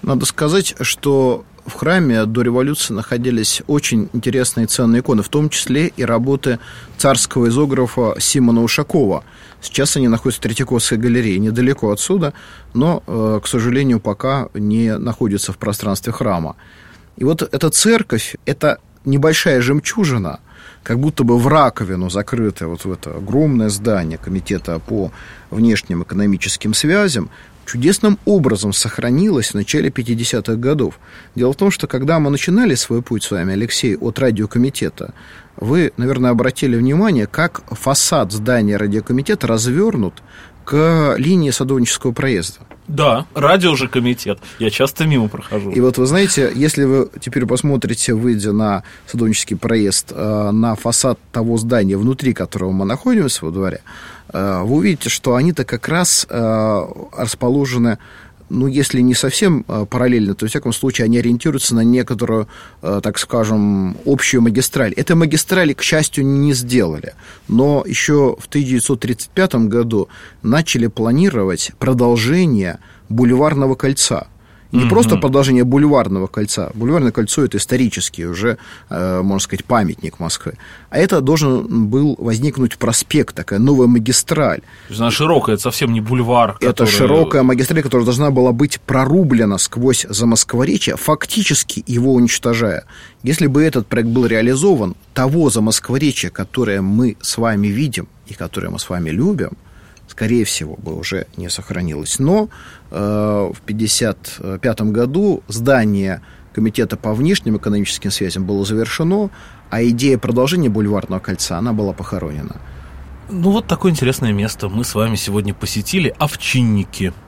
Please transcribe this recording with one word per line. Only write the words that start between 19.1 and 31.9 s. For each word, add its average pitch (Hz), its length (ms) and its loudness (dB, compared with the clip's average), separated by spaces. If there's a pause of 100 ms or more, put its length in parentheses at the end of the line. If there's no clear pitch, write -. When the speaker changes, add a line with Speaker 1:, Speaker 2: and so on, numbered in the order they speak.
Speaker 1:
жемчужина, 131 760 0 (420)
как 120 180 -2
будто 147 240 0
бы 120 140 4
в 120 100 2
раковину 104 640 2
закрытая 101 580 -4
вот 85 160 -10
в 95 80 -6
это 76 240 -12
огромное 117 540 0
здание 101 480 -2
Комитета 90 640 -4
по 101 300 -4 (400)
внешним 104 520 0
экономическим 101 720 -2
связям, 160 560 0 (340)
чудесным 196 600 2
образом 113 480 2
сохранилась 123 800 0
в - 20 -12
начале 151 340 0
пятидесятых 117 720 -2
годов. 131 380 0 (360)
Дело 123 200 0
в - 20 -14
том, 196 140 2
что - 160 -4
когда 147 340 0